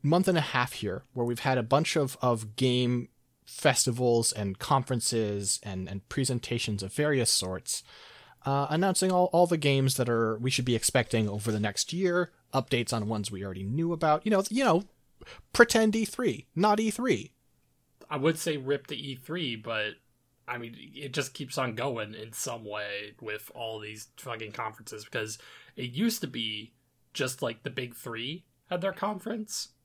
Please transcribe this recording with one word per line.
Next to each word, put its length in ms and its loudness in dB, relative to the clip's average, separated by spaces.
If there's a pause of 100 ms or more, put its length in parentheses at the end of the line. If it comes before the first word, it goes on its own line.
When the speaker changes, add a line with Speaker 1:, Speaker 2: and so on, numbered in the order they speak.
Speaker 1:
month 240 4
and 100 4
a 40 4
half 320 0
here, 280 -4 (120)
where 120 0
we've 140 -2
had 180 2
a 60 0
bunch 320 2
of, 260 2
of 340 0
game 540 2 (380)
festivals 840 4
and 280 -4
conferences 1040 0
and, 260 -6
and 200 -10
presentations 760 -2
of 100 -10
various 380 2
sorts, 500 -2 (640)
uh, 240 0
announcing 420 2
all, 220 4
all 140 8
the 100 2
games 380 4
that 120 2
are, 300 2
we 140 0
should 120 0
be 120 2
expecting 520 2
over 240 -2
the 80 0
next 320 -2
year, 400 0 (220)
updates 400 0
on 160 -2
ones 220 -2
we 120 -8
already 200 -8
knew 300 -2
about, 300 2
you 60 -2
know, 220 4
you 120 0
know, 200 4 (680)
pretend 420 6
E 100 2
three, 400 -2 (100)
not 240 4
E 120 2
three. 400 -2 (800)
Speaker 2:
I 60 -4
would 200 2
say 200 -2
rip 280 -2
the 100 -10
E 200 -8
three, 400 -6
but, 380 -4 (540)
I 100 -6
mean, 180 -12 (200)
it 180 -10
just 200 -4
keeps 240 -8
on 180 -2
going 380 -4
in 200 -14
some 320 -8
way 560 -8
with 340 -8
all 240 -8
these 280 -12 (100)
fucking 340 -10
conferences, 540 -10
because 320 -6 (400)
it 140 -6
used 300 0
to 60 -6
be 460 -8 (400)
just, 280 -2
like, 220 -4
the 60 -4
big 260 -8
three 480 -8 (260)
had 120 -2
their 100 -2
conference 800 -6 (140)